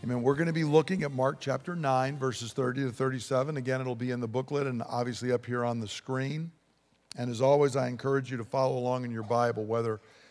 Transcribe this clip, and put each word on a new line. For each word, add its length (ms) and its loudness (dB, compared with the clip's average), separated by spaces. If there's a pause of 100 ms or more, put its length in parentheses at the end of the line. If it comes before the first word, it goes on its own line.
Amen. 180 -2
We're 140 4
gonna 180 2
be 100 2
looking 380 4
at 100 -2
Mark 280 0
chapter 360 -4
nine, 440 2
verses 340 -2
thirty 300 0
to 80 -2
thirty-seven. 680 0
Again, 240 -2
it'll 140 -2
be 160 -4
in 80 -2
the 80 -2
booklet 400 -2
and 160 -2
obviously 480 -2
up 120 0
here 220 -2
on 140 -2
the 80 -6
screen. 640 -4 (680)
And 140 -4
as 100 -2
always, 340 6
I 120 2
encourage 420 -2
you 80 -6
to 60 -6
follow 340 0
along 280 -2
in 60 -6
your 120 -6
Bible, 420 2
whether 340 0 (320)